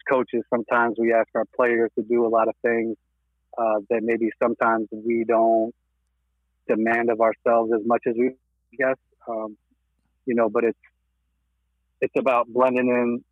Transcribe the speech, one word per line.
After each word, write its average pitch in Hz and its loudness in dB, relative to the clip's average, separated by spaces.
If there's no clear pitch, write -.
coaches, 123 -2
sometimes 117 0
we 117 2
ask 110 2
our 110 -2
players 117 2
to 110 -6
do 117 0
a - 0
lot 113 2
of 110 -6
things, 113 -2
uh, 110 0
that 113 -2
maybe 113 0
sometimes 113 0
we 113 -4
don't 113 2
demand 117 0
of 110 -2
ourselves 113 2
as 110 0
much 117 0
as 120 -2
we, 123 0
I - -14
guess, 131 0
um, 110 -8
you 123 -2
know, 117 2
but 117 0
it's, 113 0
it's - -4
about 120 2
blending 127 2
in, 123 0